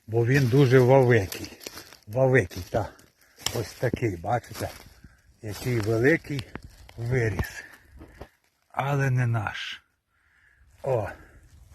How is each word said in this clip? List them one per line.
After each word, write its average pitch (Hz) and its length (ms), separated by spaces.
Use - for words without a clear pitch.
бо 117 200
він 131 220
дуже 131 300
вавикий. 123 760
Вавикий, 123 640
так. - 340
Ось 117 180
такий, 113 440
бачите? 104 540
Який 113 380
великий 127 640
виріс. 117 680
Але 139 340
не 127 160
наш. - 560
О! 113 260